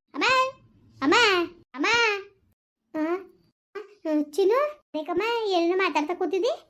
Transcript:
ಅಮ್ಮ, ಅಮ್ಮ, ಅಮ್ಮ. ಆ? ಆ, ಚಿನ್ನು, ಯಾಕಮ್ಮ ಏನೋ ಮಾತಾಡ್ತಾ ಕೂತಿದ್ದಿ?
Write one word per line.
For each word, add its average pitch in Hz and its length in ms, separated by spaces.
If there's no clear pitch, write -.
ಅಮ್ಮ, 330 100
ಅಮ್ಮ, 285 120
ಅಮ್ಮ. 294 100
ಆ? 311 100
ಆ, - 360
ಚಿನ್ನು, 392 260
ಯಾಕಮ್ಮ 320 280
ಏನೋ 339 180
ಮಾತಾಡ್ತಾ 330 380
ಕೂತಿದ್ದಿ? 370 380